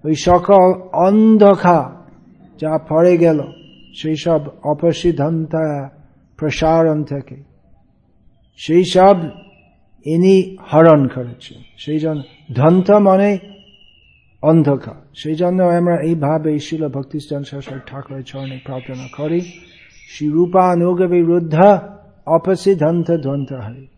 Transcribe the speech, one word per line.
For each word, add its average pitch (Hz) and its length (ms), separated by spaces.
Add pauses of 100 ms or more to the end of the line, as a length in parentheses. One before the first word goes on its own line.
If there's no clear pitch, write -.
ওই 156 100
সকল 185 760
অন্ধকার 196 1200 (420)
যা 156 200
পড়ে 170 400
গেল 160 240 (520)
সেই 156 220
সব 156 240 (240)
অপসিদ্ধান্ত 160 920 (800)
প্রসারণ 160 680
থেকে, 139 380 (1120)
সেই 175 280
সব 185 320 (920)
ইনি 185 500 (160)
হরণ 151 360
করেছেন। - 540 (160)
সেই 151 200
জন্য 151 240 (320)
ধ্বন্ত 175 360
মানে 202 480 (1040)
অন্ধকার। 143 520 (200)
সেই 156 200
জন্য 180 280
আমরা 175 400
এইভাবে 156 560
শিল 156 300
ভক্তিসিদ্ধান্ত 143 580
সরস্বতী 135 400
ঠাকুরের 135 360
চরণে 135 420
প্রার্থনা 127 520
করি, 165 240 (680)
"শ্রী 151 180
রূপানুগ 175 760
বিরুদ্ধ 170 540 (680)
অপসিদ্ধান্ত 170 960
ধ্বন্ত 139 300
হরে।" 127 340 (120)